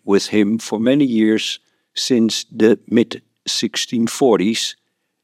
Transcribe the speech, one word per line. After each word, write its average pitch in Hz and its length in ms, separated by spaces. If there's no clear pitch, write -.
with 98 220
him 107 320
for 110 200
many 131 240
years 110 560
since 113 560
the 113 360
mid-sixteen - 1200
forties, 110 680